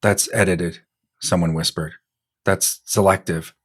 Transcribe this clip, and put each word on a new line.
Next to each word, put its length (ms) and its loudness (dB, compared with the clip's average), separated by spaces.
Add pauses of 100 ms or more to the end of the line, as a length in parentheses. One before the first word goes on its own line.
That's 320 2
edited, 480 0 (380)
someone 340 0
whispered. 400 -4 (520)
That's 400 0
selective. 680 0 (120)